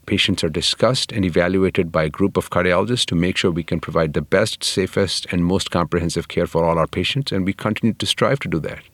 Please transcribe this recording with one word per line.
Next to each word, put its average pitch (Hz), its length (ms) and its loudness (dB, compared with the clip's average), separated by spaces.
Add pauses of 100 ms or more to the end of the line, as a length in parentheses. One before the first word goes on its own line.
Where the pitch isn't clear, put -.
patients - 400 0
are 82 60 0
discussed 110 640 0
and 104 120 0
evaluated 90 640 2
by 80 140 2
a 78 60 0
group 95 260 0
of - 140 -2
cardiologists 92 560 2
to - 80 -2
make 87 240 2
sure 95 120 2
we 85 120 -2
can 82 180 -2
provide 80 320 0
the 80 80 0
best, 98 420 0
safest, - 680 -2
and 87 160 0
most 92 240 0
comprehensive 85 580 0
care 87 180 0
for 82 160 0
all 82 160 2
our 78 80 2
patients, - 460 -4
and 95 140 0
we 98 80 -2
continue 110 400 0
to - 100 -6
strive 120 360 0
to - 80 -8
do 85 120 0
that. - 200 -8 (120)